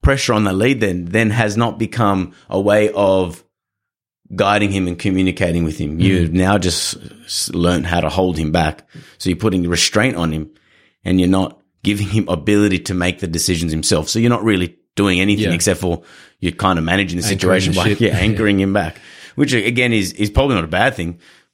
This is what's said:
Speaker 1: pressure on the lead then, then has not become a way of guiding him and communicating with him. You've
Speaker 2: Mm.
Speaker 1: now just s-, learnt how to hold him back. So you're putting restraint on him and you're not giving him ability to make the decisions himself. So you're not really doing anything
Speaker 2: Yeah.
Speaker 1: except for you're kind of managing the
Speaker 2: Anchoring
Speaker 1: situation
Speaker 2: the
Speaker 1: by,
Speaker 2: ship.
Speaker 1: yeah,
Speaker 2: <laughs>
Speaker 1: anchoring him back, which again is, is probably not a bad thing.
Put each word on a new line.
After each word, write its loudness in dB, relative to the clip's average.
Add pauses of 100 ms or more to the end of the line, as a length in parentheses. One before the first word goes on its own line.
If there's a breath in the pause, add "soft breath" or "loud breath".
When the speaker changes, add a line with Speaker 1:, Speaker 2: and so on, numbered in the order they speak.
Speaker 1:
pressure 2
on 2
the 0
lead 2
then, -2
then 0
has 0
not -2
become 0 (180 loud breath)
a 0
way 4
of 0 (920)
guiding 2
him 0
and -6
communicating 0
with -4
him. -4
You've 2
Speaker 2:
Mm. -6
Speaker 1:
now 2
just -2 (280)
s-, -6
learnt 0
how -2
to -2
hold 0
him -2
back. -2 (300 loud breath)
So -4
you're 0
putting 0
restraint 0
on -2
him -6 (540 soft breath)
and 2
you're 4
not 0 (220)
giving -2
him 0
ability 2
to -6
make -2
the -6
decisions -2
himself. -2
So -2
you're 2
not 0
really 0 (200)
doing 2
anything 2
Speaker 2:
Yeah. 0
Speaker 1:
except 0
for -2 (380 loud breath)
you're -2
kind 0
of -2
managing -2
the -4
Speaker 2:
Anchoring -2
Speaker 1:
situation 2
Speaker 2:
the 0
Speaker 1:
by, 2
Speaker 2:
ship. -2
Speaker 1:
yeah, 2
Speaker 2:
<laughs> 0
Speaker 1:
anchoring 0
him 0
back, -4 (360 loud breath)
which 0
again 0
is, 0
is -2
probably 0
not -2
a -10
bad 0
thing. -8 (340 soft breath)